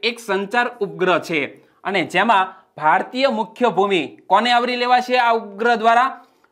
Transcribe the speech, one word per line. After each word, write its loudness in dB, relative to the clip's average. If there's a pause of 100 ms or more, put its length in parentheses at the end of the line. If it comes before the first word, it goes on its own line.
એક -4
સંચાર -4
ઉપગ્રહ 0
છે. -4 (380)
અને -2
જેમાં 0 (240)
ભારતીય 0
મુખ્ય -2
ભૂમિ 0
કોને 2
આવરી 2
લેવાશે 0
આ 2
ઉપગ્રહ -2
દ્વારા? 2 (260)